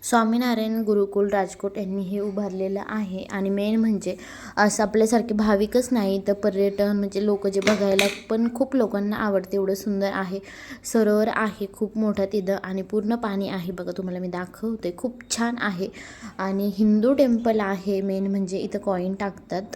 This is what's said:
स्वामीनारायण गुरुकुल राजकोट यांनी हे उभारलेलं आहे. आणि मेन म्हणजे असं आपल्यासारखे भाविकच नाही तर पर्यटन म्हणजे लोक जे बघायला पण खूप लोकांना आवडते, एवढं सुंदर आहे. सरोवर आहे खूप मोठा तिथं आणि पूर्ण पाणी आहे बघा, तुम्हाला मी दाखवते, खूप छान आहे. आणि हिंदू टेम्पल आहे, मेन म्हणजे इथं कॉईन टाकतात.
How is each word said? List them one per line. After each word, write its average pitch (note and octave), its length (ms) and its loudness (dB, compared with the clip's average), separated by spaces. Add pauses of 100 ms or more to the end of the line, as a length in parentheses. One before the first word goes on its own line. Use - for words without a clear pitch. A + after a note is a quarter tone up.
स्वामीनारायण A3+ 760 2
गुरुकुल G3+ 480 2
राजकोट G3 480 -2
यांनी G3 240 -4
हे F#3+ 180 -4
उभारलेलं G3 720 -4
आहे. F#3+ 340 -4
आणि G3 260 -4
मेन G3+ 260 0
म्हणजे G#3+ 400 0 (420)
असं G#3 260 4
आपल्यासारखे A3 500 4
भाविकच G#3+ 580 4
नाही G3 360 2
तर G3+ 60 4
पर्यटन G3+ 600 2
म्हणजे G3+ 300 0
लोक G3+ 220 2
जे G3 120 2
बघायला G3 480 4 (220)
पण A3+ 260 2
खूप C4+ 200 0
लोकांना G#3 400 2
आवडते, G3+ 420 0
एवढं F#3+ 160 2
सुंदर G3 400 -2
आहे. F#3+ 260 -4 (440)
सरोवर G#3+ 440 2
आहे G#3 460 -2
खूप G#3+ 240 -6
मोठा G#3 280 0
तिथं G3 380 0
आणि F#3 180 -4
पूर्ण G#3+ 340 -2
पाणी G3 340 -2
आहे F#3 220 -6
बघा, F3+ 200 -8
तुम्हाला F3+ 280 -6
मी F3+ 80 -6
दाखवते, F3+ 680 -6
खूप - 400 -6
छान A#3 240 -2
आहे. G3 260 -2 (500)
आणि G3 400 -2
हिंदू G#3+ 360 6
टेम्पल A#3 460 4
आहे, G3 420 -2
मेन G3 260 -2
म्हणजे G3 300 -2
इथं - 220 -4
कॉईन F#3 340 -2
टाकतात. F#3+ 500 -6 (120)